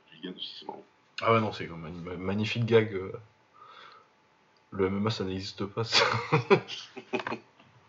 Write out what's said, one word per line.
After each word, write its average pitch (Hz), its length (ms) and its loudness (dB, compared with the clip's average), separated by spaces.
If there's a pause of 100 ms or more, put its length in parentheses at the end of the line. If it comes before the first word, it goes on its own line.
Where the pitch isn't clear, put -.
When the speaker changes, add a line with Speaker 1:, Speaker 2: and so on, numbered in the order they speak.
(140)
Speaker 1:
il 78 80 -20
gagne 92 140 -8
aussi, - 240 -12
c'est - 60 -18
marrant. 78 180 -12 (380)
Speaker 2:
Ah 113 120 4
ouais, 113 60 6
non, 104 140 0
c'est 85 140 -8
comme 82 180 -10
un 80 40 -8
ma-, 87 280 -8
magnifique 107 480 -2
gag, 107 280 6
euh. 95 200 -6 (1600)
Le 98 160 2
M 98 100 0
M 104 100 0
A, - 20 2
ça 107 140 -2
n'existe 95 420 -6
pas, 107 200 -4
ça. - 180 4 (280)
<laughs> 135 120 4 (1500)